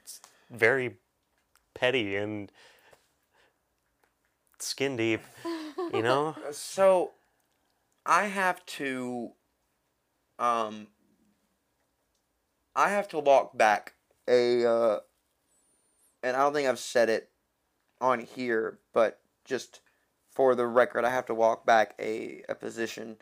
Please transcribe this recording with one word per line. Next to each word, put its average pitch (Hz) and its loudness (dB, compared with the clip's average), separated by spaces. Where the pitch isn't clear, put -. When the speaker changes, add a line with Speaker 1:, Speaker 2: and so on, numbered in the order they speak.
Speaker 1:
very 120 2
petty 123 0
and 104 -6
skin 135 -4
deep, 113 0
you - -2
know? 156 0
Speaker 2:
<laughs> 143 -10
So, 190 0
I 175 2
have 190 -4
to, 127 -8
um, 110 -2
I 147 2
have 202 -2
to 156 -6
walk 139 4
back 107 2
a, 120 2
uh, 117 2
and 123 -2
I 135 -2
don't 143 2
think 143 0
I've 120 0
said 113 2
it 110 -2
on 123 0
here, 113 -4
but 113 0
just - -10
for 131 4
the 120 0
record, 120 2
I 123 2
have 127 -4
to 117 -4
walk 113 0
back 113 4
a, 110 -8
a - -6
position, 113 -10